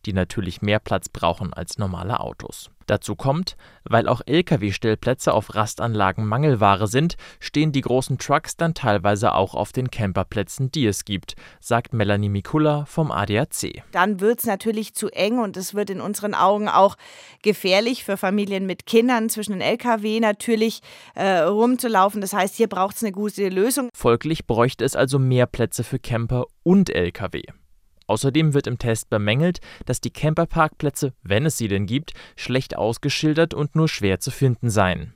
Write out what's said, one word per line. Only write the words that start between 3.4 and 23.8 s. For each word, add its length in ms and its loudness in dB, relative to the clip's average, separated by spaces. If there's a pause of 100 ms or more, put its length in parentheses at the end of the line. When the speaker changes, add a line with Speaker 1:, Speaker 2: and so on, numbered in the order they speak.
Speaker 1:
weil 240 2
auch 180 0
L-K-W-Stellplätze 1080 0
auf 220 0
Rastanlagen 720 0
mangelware 640 4
sind, 280 0 (240)
stehen 320 0
die 100 0
großen 360 -2
Trucks 400 -2
dann 160 0
teilweise 600 2
auch 200 0
auf 180 -4
den 200 -4
Camperplätzen, 800 -4
die 160 0
es 180 -2
gibt, 300 -8 (240)
sagt 340 -2
Melanie 360 2
Mikula 560 0
vom 260 -2
A 160 -2
D 120 0
A 100 -2
C. 420 -8
Speaker 2:
Dann 280 2
wird's 260 0
natürlich 500 -4
zu 140 -4
eng 280 0
und 180 -4
es 200 -10
wird 160 -4
in 100 -6
unseren 320 -6
Augen 340 2
auch 300 4 (460)
gefährlich 600 2
für 140 -4
Familien 480 -2
mit 220 -8
Kindern, 420 4
zwischen 220 -6
den 100 -6
L 160 0
K 240 0
W 180 -2
natürlich, 600 0 (320)
äh, 280 2
rumzulaufen. 800 2
Das 120 -6
heißt, 220 0
hier 120 2
braucht's 360 -2
eine 80 -2
gute 380 -4
Lösung. 460 0